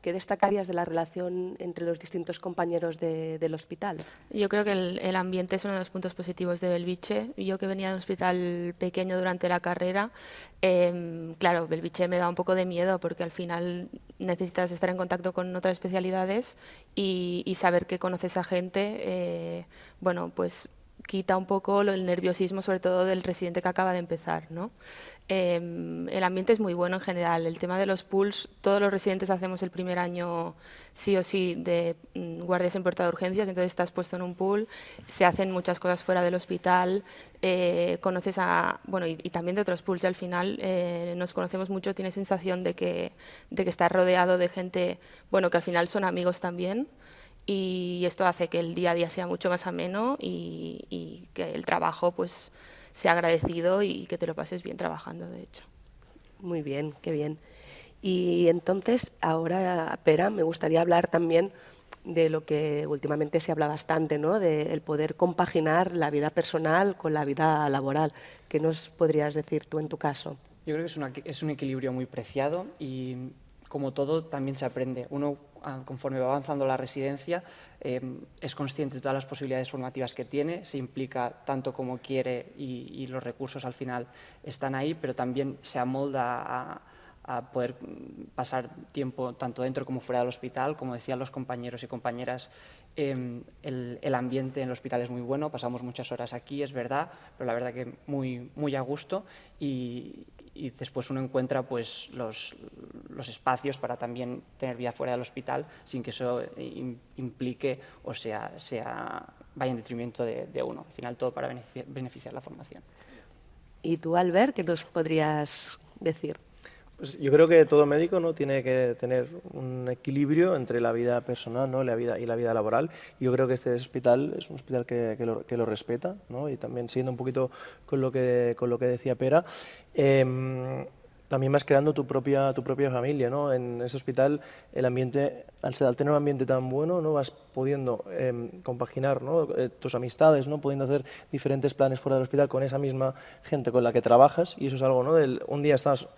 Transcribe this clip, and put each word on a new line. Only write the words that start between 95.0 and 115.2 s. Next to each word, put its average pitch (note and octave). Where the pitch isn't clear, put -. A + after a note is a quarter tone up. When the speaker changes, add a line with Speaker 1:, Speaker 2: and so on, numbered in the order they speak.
Speaker 3:
es A#2+
muy B2
bueno, C#3
pasamos B2
muchas B2
horas A#2+
aquí, C#3+
es C3+
verdad, C3+
pero B2+
la A2+
verdad A#2+
que B2
muy, C3
muy C#3+
a C3
gusto D3
y, B2+
y C3
después B2
uno C3
encuentra, C3
pues, -
los, A2+
los -
espacios C3
para A#2+
también B2
tener B2+
vida A#2+
fuera B2+
del B2
hospital C3
sin B2+
que A2+
eso B2
im-, B2
implique B2+
o -
sea, G#2+
sea, -
vaya C3
en A#2+
detrimento A#2
de, -
de C3
uno. B2
Al -
final A#2+
todo B2+
para C3
benefici-, B2
beneficiar C3
la C3
formación. -
Speaker 1:
¿Y E3
tú, E3
Albert, F#3
qué F#3
nos E3
podrías D#3